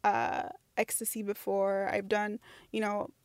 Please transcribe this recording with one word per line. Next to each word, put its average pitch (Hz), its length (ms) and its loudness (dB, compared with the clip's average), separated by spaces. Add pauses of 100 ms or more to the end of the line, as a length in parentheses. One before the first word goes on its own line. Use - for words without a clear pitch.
uh, - 460 2 (280)
ecstasy 226 460 -2
before, 196 680 0
I've 202 180 -2
done, 208 300 2 (320)
you 220 100 0
know 208 280 -2 (160)